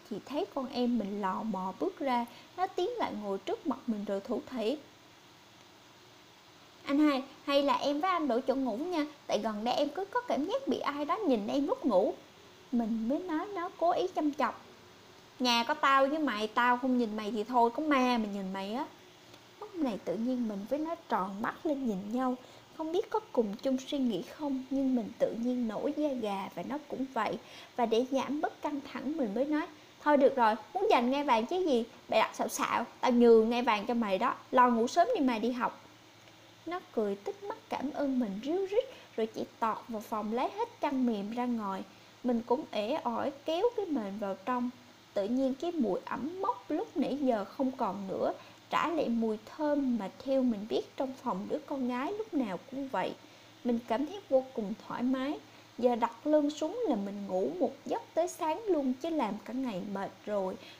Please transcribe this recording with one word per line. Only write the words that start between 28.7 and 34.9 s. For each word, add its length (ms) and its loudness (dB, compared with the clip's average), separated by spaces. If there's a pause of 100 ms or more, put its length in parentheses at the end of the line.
thẳng, 260 -4
mình 180 0
mới 100 2
nói: 200 0 (380)
"Thôi 140 6
được 180 6
rồi, 200 4 (180)
muốn 160 0
giành 220 6
ngai 120 0
vàng 220 4
chứ 200 0
gì, 180 4 (260)
bày 100 4
đặt 160 2
xạo 120 -2
xạo, 380 -2 (160)
tao 100 4
nhường 380 10
ngai 120 2
vàng 240 2
cho 80 0
mày 240 2
đó, 180 0 (160)
lo 180 8
ngủ 180 4
sớm 280 4